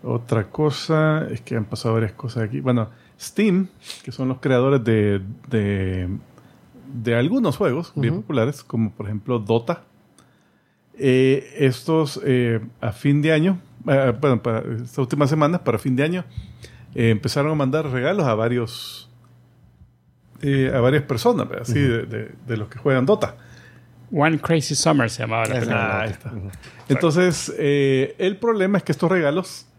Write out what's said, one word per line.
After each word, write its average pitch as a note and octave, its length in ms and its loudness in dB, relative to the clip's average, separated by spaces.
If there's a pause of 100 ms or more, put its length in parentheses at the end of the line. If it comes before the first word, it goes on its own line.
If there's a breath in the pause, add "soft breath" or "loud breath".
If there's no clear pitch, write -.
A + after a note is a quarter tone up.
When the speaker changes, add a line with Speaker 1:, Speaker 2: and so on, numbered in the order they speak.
Speaker 1:
otra A#2 460 -2
cosa. D#3 800 0
Es B2 120 -8
que A#2+ 160 -6
han G#2+ 80 -2
pasado A2+ 300 -2
varias A2+ 180 0
cosas A#2 300 -6
aquí. B2 180 -6
Bueno, B2 280 0 (300 soft breath)
Steam, G3 480 0 (380 loud breath)
que C3 80 -12
son C3 160 -4
los B2+ 100 -4
creadores C3 460 4
de, G#2 360 4 (280)
de, F#2+ 580 0 (960 soft breath)
de A#2 120 2
algunos E3+ 420 0
juegos E3 380 -2
bien B2+ 180 0
Speaker 2:
Ujú. G3 80 -4
Speaker 1:
populares, C#3 420 -2
como A2+ 280 -2
por G2+ 160 -12
ejemplo G#2+ 320 -4
Dota. A#2 440 -2 (1120 soft breath)
Eh, C3 600 2
estos, D3 640 0
eh, B2 360 2 (200)
a A#2 120 -4
fin C#3+ 300 0
de D#3+ 120 2
año, F3 260 2 (280)
eh, C3+ 320 2
bueno, C3 220 2
para A2+ 180 -2
estas A#2 400 -8
últimas C#3 300 2
semanas, D#3 320 2
para A2+ 180 0
fin C3 160 -2
de C3+ 80 2
año, E3+ 200 -2 (720 loud breath)
eh, A#2 140 4
empezaron C#3 420 0
a D#3 40 0
mandar D3 340 0
regalos C#3+ 380 0
a A2+ 80 2
varios, A#2 720 -4 (1300)
eh, C3+ 320 2
a C3+ 60 2
varias C3+ 240 4
personas, C#3+ 460 0
¿verdad? - 180 -8
Así A#2 160 2
Speaker 2:
Ujú. B2+ 100 4
Speaker 1:
de, A2+ 120 -2
de, A2 260 -10 (140)
de A#2 120 -4
los G#2 120 -6
que - 80 -18
juegan C3 280 2
Dota. G#3 300 0 (760 loud breath)
Speaker 3:
One D#3 260 2
Crazy D3+ 380 0
Summer C#3 340 2
se - 140 -6
llamaba A2+ 240 -2
la A2 100 -2
Speaker 2:
Esa - 40 0
Speaker 3:
película. A#2+ 180 -2
Speaker 2:
era A2+ 80 0
la A2 100 -2
Speaker 1:
Ah, G#2+ 60 -2
ahí A2 100 -4
Speaker 2:
otra. - 160 -12
Speaker 1:
está. A2+ 80 -12
Speaker 2:
Ujú. G2 120 -10 (400 loud breath)
Speaker 1:
Entonces, E3 680 2
eh, C3+ 640 2
el F#3+ 180 0
problema G3+ 400 0
es E3+ 60 0
que - 80 -4
estos D#3+ 200 0
regalos E3+ 540 -2 (140)